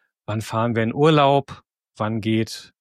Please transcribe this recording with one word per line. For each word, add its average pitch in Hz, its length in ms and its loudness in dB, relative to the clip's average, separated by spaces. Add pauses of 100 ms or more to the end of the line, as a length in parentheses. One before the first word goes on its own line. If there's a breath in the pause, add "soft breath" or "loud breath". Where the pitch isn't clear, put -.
(260 loud breath)
wann 107 160 -4
fahren 113 340 -2
wir 113 80 0
in 113 120 -2
Urlaub, 143 640 2 (340)
wann 110 260 -4
geht 110 600 -4